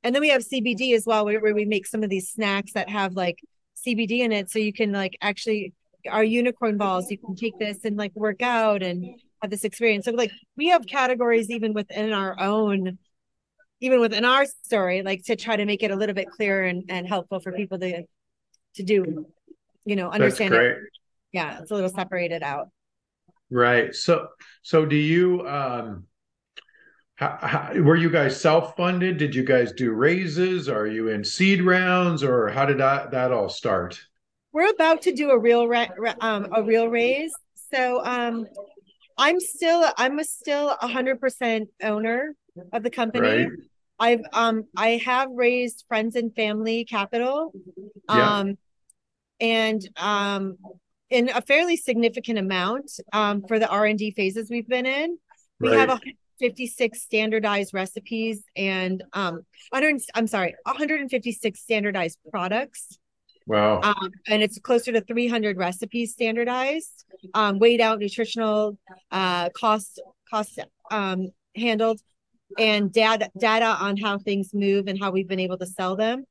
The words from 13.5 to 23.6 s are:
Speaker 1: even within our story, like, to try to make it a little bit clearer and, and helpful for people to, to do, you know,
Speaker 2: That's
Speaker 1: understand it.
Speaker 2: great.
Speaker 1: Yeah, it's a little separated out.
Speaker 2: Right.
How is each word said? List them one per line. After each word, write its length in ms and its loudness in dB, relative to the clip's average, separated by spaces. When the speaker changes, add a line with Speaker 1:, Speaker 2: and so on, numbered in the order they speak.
Speaker 1:
even 200 4
within 260 2
our 180 6
story, 580 0
like, 220 -4
to 120 0
try 200 -2
to 80 0
make 180 0
it 80 0
a 60 -2
little 180 -2
bit 140 -4
clearer 360 0
and, 260 -4
and 180 -6
helpful 320 -4
for 120 -10
people 260 -6
to, 240 -6
to 80 -10
do, 440 0
you 100 -2
know, 140 -2
Speaker 2:
That's 60 -8
Speaker 1:
understand 360 4
it. 60 6
Speaker 2:
great. 180 4
Speaker 1:
Yeah, 300 -6
it's 80 -14
a 40 -4
little 140 0
separated 540 -4
out. 260 -6
Speaker 2:
Right. 460 4